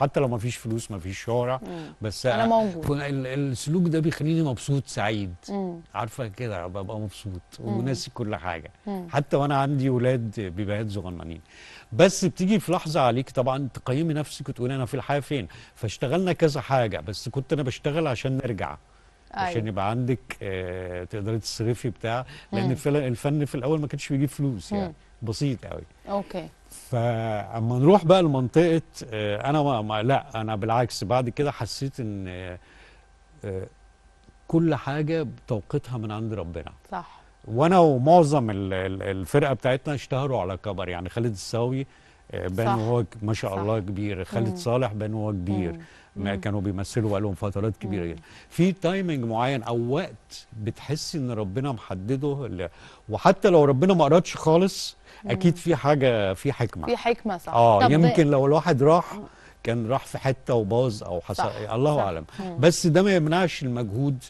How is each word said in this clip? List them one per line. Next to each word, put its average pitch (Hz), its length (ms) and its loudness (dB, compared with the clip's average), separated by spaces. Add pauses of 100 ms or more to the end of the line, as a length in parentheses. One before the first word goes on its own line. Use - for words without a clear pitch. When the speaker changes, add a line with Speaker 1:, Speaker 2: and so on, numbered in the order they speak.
Speaker 1:
حتى 143 200 0
لو 135 80 2
مفيش 117 280 -4
فلوس، 113 340 -6
مفيش 95 340 -8
شهرة، 123 420 0
Speaker 2:
مم. 165 260 -10 (100)
Speaker 1:
بس 107 240 -6
Speaker 2:
أنا 165 180 2
Speaker 1:
أ-، - 20 2
Speaker 2:
موجود. 220 400 0
Speaker 1:
كن-، 147 140 0
ال-، 139 260 -4
السلوك 139 640 0
ده 160 120 2
بيخليني 160 420 0
مبسوط 139 440 0
سعيد. 101 480 -2 (140)
Speaker 2:
مم. 185 320 -6 (140)
Speaker 1:
عارفة 113 340 -6
كده، 101 380 -6
ببقى 101 340 -8
مبسوط 98 400 -10 (240)
Speaker 2:
مم. 113 140 -2
Speaker 1:
وناسي 123 360 -4
كل 104 220 -4
حاجة. 82 340 -8 (160)
Speaker 2:
مم. 190 240 -8
Speaker 1:
حتى 147 260 0
وأنا 143 200 2
عندي 139 340 2
ولاد 120 500 0
بيبيات 104 500 -4
صغننين. 85 500 -8 (520)
بس 185 320 6
بتيجي 185 360 2
في 156 120 -2
لحظة 165 280 0
عليك 127 300 2
طبعا 131 440 0
تقيمي 151 400 -2
نفسك 147 340 -6
وتقولي 123 260 -4
أنا 131 120 -2
في - 80 -6
الحياة 143 260 -2
فين. 131 280 -4 (260)
فاشتغلنا 156 580 -2
كذا 151 280 2
حاجة، 117 400 0
بس 98 280 -10
كنت 135 240 -6
أنا 147 100 0
بشتغل 147 440 -2
عشان 131 300 -2
نرجع. 95 400 -4 (600)
Speaker 2:
أيوة. 190 120 -2
Speaker 1:
عشان 113 180 -2
يبقى 101 240 -2
عندك، 123 520 -2
آه، 92 600 -6
تقدري 110 340 -4
تصرفي 113 520 -4
بتاع، 117 360 -4 (260)
لأن 120 120 0
Speaker 2:
مم. 131 60 2
Speaker 1:
الفل-، 143 260 0
الفن 143 480 -2
في 135 100 -6
الأول 147 260 -2
ما 147 60 -4
كانش - 220 -8
بيجيب 139 200 2
فلوس 135 440 -4
يعني. 202 140 -2
Speaker 2:
مم. 160 60 -10 (300)
Speaker 1:
بسيط 113 440 -4
قوي. 82 160 -10 (280)
Speaker 2:
أوكي. 170 380 -6 (220)
Speaker 1:
فأما 113 1080 -2
نروح 165 260 6
بقى 180 180 6
لمنطقة، 156 600 4 (300)
آه، 107 380 -2
أنا 151 120 2
ما، 131 200 0
ما، 107 200 -2
لا، 120 380 0
أنا 110 160 -4
بالعكس 113 480 0
بعد 120 240 0
كده 143 240 -2
حسيت - 480 -8
إن، 101 280 -6
آه، 90 300 -10 (840)
آه، 95 220 -6 (840)
كل 165 260 4
حاجة 151 480 -2
بتوقيتها 120 760 -6
من 110 120 -6
عند 110 240 -6
ربنا. 85 380 -8 (200)
Speaker 2:
صح. - 280 -12 (280)
Speaker 1:
وأنا 156 300 4
ومعظم 147 720 6
ال-، 98 220 -2
ال-، 95 300 -2
الفرقة 98 500 0
بتاعتنا 131 420 -2
اشتهروا 135 460 -4
على 92 160 -4
كبر، 92 320 -6
يعني 90 200 -6
خالد 117 240 -2
الصاوي، 123 540 -4 (460)
آه، 92 160 -6
بان 95 180 -2
Speaker 2:
صح. 101 80 2
Speaker 1:
وهو 113 300 0
ك-، - 20 -2 (160)
ما 107 120 -2
شاء 104 200 -4
Speaker 2:
صح. 95 40 -4
Speaker 1:
الله 107 200 0
كبير، 98 460 -4
خالد 117 240 -2
Speaker 2:
مم. 180 80 -4
Speaker 1:
صالح 120 360 0
بان 107 220 -4
وهو 107 180 -2
كبير. 92 400 -2
Speaker 2:
مم. 82 80 -12 (360)
Speaker 1:
ما 101 180 -2
Speaker 2:
مم. 190 60 -6
Speaker 1:
كانوا 104 200 -2
بيمثلوا 98 500 -2
بقالهم 101 240 0
فترات 101 420 -4
كبيرة 95 280 -4
Speaker 2:
مم. 85 60 -4
Speaker 1:
جدا. 82 100 -10 (280)
في 180 240 2
تايمنج 170 520 -2
معين 117 380 0
أو 117 160 -2 (120)
وقت 143 560 -6 (160)
بتحسي - 560 -6
إن 123 120 -2
ربنا 110 420 -2
محدده 131 760 -4
ل-، 90 200 -6 (400)
وحتى 180 420 4
لو 156 140 10
ربنا 143 300 6
ما 156 120 6
أرادش 165 300 4
خالص، 175 600 2 (280)
Speaker 2:
مم. 202 60 -4
Speaker 1:
أكيد 180 260 4
في 170 200 0
حاجة، 123 580 4
في 139 180 -2
حكمة. - 340 -2
Speaker 2:
في 233 100 0
حكمة، 220 420 -2
صح. - 140 -8
Speaker 1:
آه، 117 280 8
Speaker 3:
طب - 100 8
Speaker 1:
يمكن 160 400 6
لو 139 160 6
الواحد 151 360 4
راح 170 380 4 (420)
كان 117 260 -2
راح 127 180 -2
في 113 120 -10
حتة 131 360 0
وباظ 113 500 2
أو 87 160 -4
حصل، 104 220 -4
Speaker 2:
صح، 107 300 -4
Speaker 1:
الله 143 240 2
Speaker 2:
صح. 123 60 2
Speaker 1:
أعلم. 82 220 -2 (160)
Speaker 2:
مم. 180 200 -8
Speaker 1:
بس 165 260 6
ده 170 160 6
ما 202 140 4
يمنعش 165 460 2
المجهود 123 680 -2